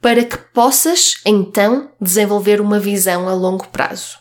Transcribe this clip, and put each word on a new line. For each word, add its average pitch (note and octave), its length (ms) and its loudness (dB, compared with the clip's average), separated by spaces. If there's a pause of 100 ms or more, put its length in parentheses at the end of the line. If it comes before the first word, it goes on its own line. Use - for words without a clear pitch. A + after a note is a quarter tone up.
para A#3+ 220 2
que - 140 -8
possas, C4+ 760 0 (100)
então, G#3+ 760 0
desenvolver G3+ 640 0
uma G#3 180 2
visão F#3+ 480 -2
a F#3 60 -2
longo F#3 340 -2
prazo. - 540 -8